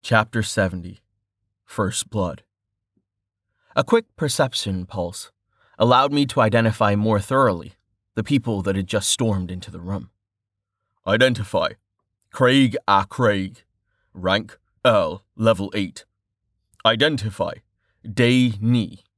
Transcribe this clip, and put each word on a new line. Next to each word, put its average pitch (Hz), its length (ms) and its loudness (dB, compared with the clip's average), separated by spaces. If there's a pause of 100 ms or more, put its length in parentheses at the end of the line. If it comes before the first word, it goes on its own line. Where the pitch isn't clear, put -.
Chapter 110 360 0
seventy, 92 560 -4 (640)
First - 480 -6
Blood. 90 320 -6 (1300)
A 135 80 0
quick 226 220 0 (100)
perception 123 720 -4
pulse - 460 -10 (480)
allowed 123 340 4
me 143 140 2
to 127 140 -2
identify 110 540 2
more 104 240 2
thoroughly 117 540 0 (400)
the 104 100 -4
people 113 380 -2
that 95 140 -2
had 98 100 -2
just 101 240 -4
stormed 95 400 -2
into 90 220 -12
the - 80 -16
room. 92 320 -10 (960)
"Identify. 104 600 2 (600)
Craig 127 480 2 (100)
A. 98 220 4
Craig. 104 540 -2 (500)
Rank 92 460 -4 (260)
Earl, 92 400 2 (100)
level 110 380 0
eight. 98 320 -8 (800)
Identify. 110 680 0 (500)
Day 123 580 2
Ni. 110 440 -2 (120)